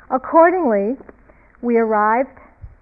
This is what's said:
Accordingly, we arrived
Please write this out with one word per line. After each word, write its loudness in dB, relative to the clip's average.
Accordingly, 0
we -2
arrived -2